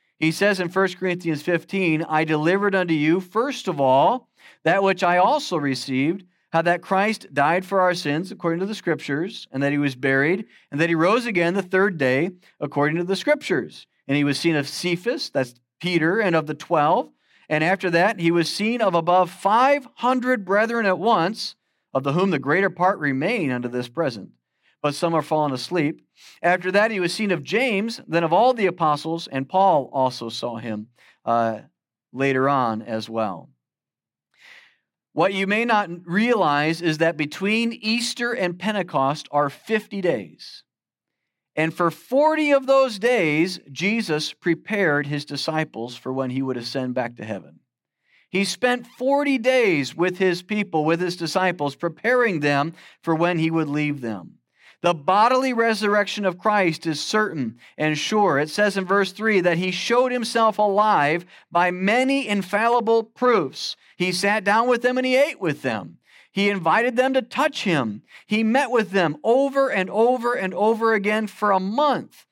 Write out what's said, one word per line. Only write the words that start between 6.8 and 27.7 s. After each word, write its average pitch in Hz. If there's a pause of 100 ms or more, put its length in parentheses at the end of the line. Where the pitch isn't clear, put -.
Christ 202
died 156
for 190
our 180
sins 156
according 170
to 190
the 214
Scriptures, 165
and 135
that 143
he 147
was 143
buried, 139 (260)
and 143
that 165
he 165
rose 208
again 175
the 196
third 190
day 135 (280)
according 147
to 175
the 185
Scriptures. 190 (220)
And 139
he 147
was 143
seen 165
of 139
Cephas," 180
that's 131 (260)
Peter, 175
"and 185
of 151
the 147
twelve. 165 (360)
And 156
after 185
that, 185
he 165
was 170
seen 233
of 196
above 180
five 254
hundred 247
brethren 220
at 185
once, 185 (380)
of 131
the 139
whom 180
the 151
greater 170
part 185
remain 151
unto 123
this 123
present. 120 (500)
But 147
some 165
are 160
fallen 151
asleep. 151 (400)
After 180
that, 208
he 208
was 175
seen 208
of 151
James, 220